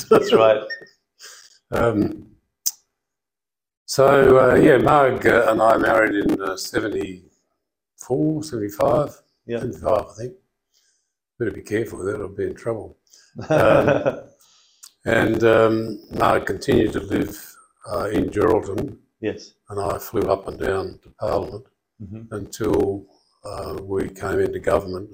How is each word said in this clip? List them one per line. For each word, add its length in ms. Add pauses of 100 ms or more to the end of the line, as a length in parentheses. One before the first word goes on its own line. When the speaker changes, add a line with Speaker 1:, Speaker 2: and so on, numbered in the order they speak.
Speaker 1:
<laughs> 60
Speaker 2:
That's 220
right. 280 (1080)
Speaker 1:
Um, 560 (1600)
so, 520 (140)
uh, 40
yeah, 220
Marg, 480
uh, 220
and 140
I 160
married 380
in, 260
uh, 160
seventy-four, 1900
seventy-five. 760 (240)
Speaker 2:
Yeah. 140
Speaker 1:
Seventy-five, 500
I 80
think. 160 (1040)
Better 120
be 100
careful 380
with 80
that, 140
I'll 60
be 200
in 80
trouble. 460
Speaker 2:
<laughs> 480
Speaker 1:
Um, 720 (840)
and, 400
um, 540 (120)
Marg 360
continued 460
to 60
live, 560 (340)
uh, 220
in 180
Geraldton. 680 (240)
Speaker 2:
Yes. 320 (160)
Speaker 1:
And 100
I 200
flew 240
up 260
and 100
down 440
to 60 (100)
Parliament 460 (380)
Speaker 2:
Mm-hmm. 320
Speaker 1:
until, 680 (400)
uh, 360
we 280
came 300
into 200
government 540